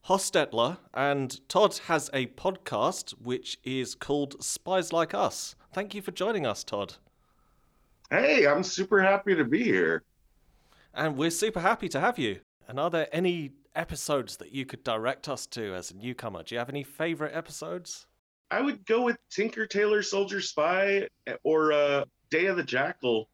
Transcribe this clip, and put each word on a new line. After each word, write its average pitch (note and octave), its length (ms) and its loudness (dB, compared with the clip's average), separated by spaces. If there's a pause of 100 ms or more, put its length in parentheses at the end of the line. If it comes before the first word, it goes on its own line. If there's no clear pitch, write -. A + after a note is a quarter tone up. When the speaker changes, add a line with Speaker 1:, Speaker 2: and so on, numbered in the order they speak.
Speaker 1:
Hostetler. E3 680 2 (160)
And C#3 460 0 (100)
Todd G3 260 6 (120)
has D3+ 260 2
a C3 140 0
podcast F3+ 840 -2
which - 500 -6
is B2+ 320 -4
called C#3+ 480 -4
Spies F3+ 500 -2
Like E3 220 0
Us. - 400 -2 (180)
Thank G3+ 220 -6
you G3+ 80 -8
for F#3 80 -6
joining F#3 340 -2
us, G#2 180 -2
Todd. G2+ 300 -6 (1200)
Speaker 2:
Hey, B3+ 340 4
I'm D3 160 4
super F#3+ 400 2
happy G3 320 4
to D#3 100 4
be D3 200 2
here. E2+ 400 2 (880)
Speaker 1:
And D3 240 -2
we're E3 140 0
super G#3+ 280 -2
happy F#3+ 300 0
to C3+ 100 -2
have A3+ 200 0
you. G#2 220 -2 (260)
And B2 120 -8
are E3 120 0
there D#3+ 200 0
any E3+ 420 -2 (200)
episodes D3+ 640 -4
that E2+ 140 -18
you C3+ 120 -6
could - 200 -12
direct A#2 440 -4
us C3 200 -8
to G#2 260 -8
as F2+ 160 -8
a F2+ 60 -18
newcomer? G#2 480 -10
Do A2+ 100 -10
you A#2 60 -4
have B2 100 -4
any C#3+ 140 -6
favorite D#3 520 -6
episodes? E3 680 -10 (460)
Speaker 2:
I A3+ 100 0
would C#4 240 -4
go A3+ 160 2
with A#3+ 160 0 (140)
Tinker A3 340 -2
Tailor G#3 380 2
Soldier G3 360 -2
Spy F#3+ 680 2 (340)
or, D#3 320 4
uh, C#3+ 320 4 (240)
Day E3 160 2
of F#3+ 120 2
the D#3+ 60 -2
Jackal. B2+ 720 0